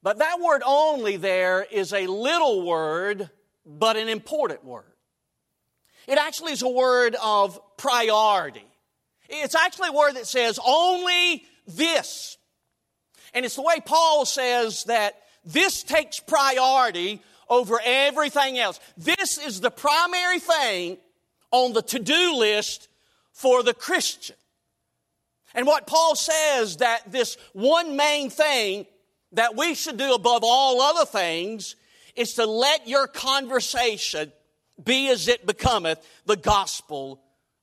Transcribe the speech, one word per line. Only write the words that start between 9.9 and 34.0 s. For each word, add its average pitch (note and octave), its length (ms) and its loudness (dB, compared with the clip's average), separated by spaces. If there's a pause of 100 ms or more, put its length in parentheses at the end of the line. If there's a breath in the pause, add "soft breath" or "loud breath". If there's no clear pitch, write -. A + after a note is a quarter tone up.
word C#4+ 220 2
that A#3+ 100 -12
says, A#3 400 -2
"Only F4 760 2 (240 soft breath)
this." C4+ 680 -4 (960 loud breath)
And B3+ 120 -4
it's A#3 100 -8
the C4+ 60 -10
way D#4+ 240 2
Paul D#4 400 2
says A#3+ 600 -2
that G#3 360 -2 (220 soft breath)
this D4 400 0
takes D4+ 360 -2
priority B3+ 1000 0 (280 soft breath)
over A#3 340 2
everything C4+ 760 0
else. G#3 220 -2 (160 loud breath)
This E4 420 -2
is C#4 220 -8
the A#3 120 0
primary F4 680 0
thing G#3 580 -2 (540)
on B3 220 4
the A3 80 2
to-do D4 560 0
list G#3+ 500 0 (440)
for B3 320 2
the A#3+ 100 2
Christian. - 640 -4 (1200 soft breath)
And B3 100 -2
what D4 220 2
Paul D#4+ 280 2
says C#4+ 640 0
that A3+ 340 -2
this A3+ 260 -4 (160 loud breath)
one D4 440 0
main D4 320 0
thing A3 560 0 (460)
that A3+ 240 0
we D4+ 180 0
should C#4 240 -8
do C4 160 0
above A#3 300 2
all B3+ 360 4
other D4 260 4
things F#3 680 -4 (400 soft breath)
is A#3+ 200 -4
to A3+ 100 0
let B3 420 0
your C4+ 200 0
conversation A#3+ 1200 -4 (520)